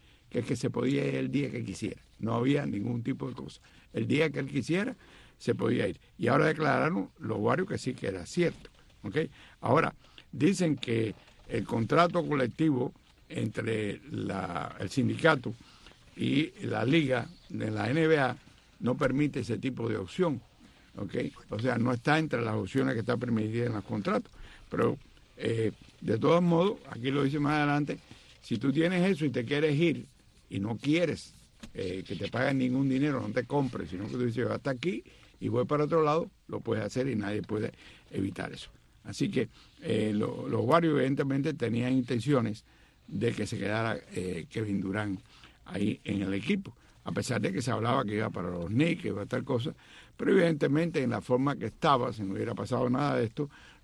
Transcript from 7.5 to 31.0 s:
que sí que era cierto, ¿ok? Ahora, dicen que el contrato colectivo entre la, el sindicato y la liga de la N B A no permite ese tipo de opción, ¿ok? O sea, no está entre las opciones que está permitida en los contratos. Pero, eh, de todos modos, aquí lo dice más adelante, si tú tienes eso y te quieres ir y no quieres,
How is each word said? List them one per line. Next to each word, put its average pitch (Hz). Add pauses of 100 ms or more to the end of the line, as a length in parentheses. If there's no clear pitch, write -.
que 113
sí 127
que 117
era 92
cierto, - (340)
¿ok? 107 (420)
Ahora, 143 (380)
dicen 156
que 113 (340)
el 113
contrato 156
colectivo 135 (360)
entre 110 (100)
la, 95
el 98
sindicato 120 (600)
y 135 (160)
la 110
liga 127 (220)
de 110
la 107
N 156
B 160
A 123 (440)
no 127
permite 139
ese 110
tipo 123
de 110
opción, 131 (560)
¿ok? 104 (360)
O 107
sea, 120
no 120
está 147
entre 147
las 110
opciones 131
que 113
está 117
permitida 117
en 113
los 104
contratos. 139 (380)
Pero, - (380)
eh, 113 (280)
de -
todos 156
modos, 175 (120)
aquí 120
lo 139
dice 139
más 147
adelante, 147 (440)
si 117
tú 135
tienes 175
eso 156
y 143
te 120
quieres 147
ir 147 (440)
y 135
no 107
quieres, 151 (400)